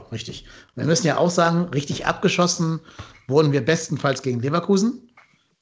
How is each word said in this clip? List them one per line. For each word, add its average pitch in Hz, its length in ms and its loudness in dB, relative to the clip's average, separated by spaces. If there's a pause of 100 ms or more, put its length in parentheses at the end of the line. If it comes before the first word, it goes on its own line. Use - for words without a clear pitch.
(120)
richtig. - 340 -10 (300)
Wir 117 100 -6
müssen 160 220 2
ja 135 80 2
auch 170 160 2
sagen, 170 380 2
richtig - 360 -4
abgeschossen 170 760 0 (480)
wurden 143 240 4
wir 135 100 2
bestenfalls 139 580 -2
gegen 123 200 -4
Leverkusen. 190 680 0 (540)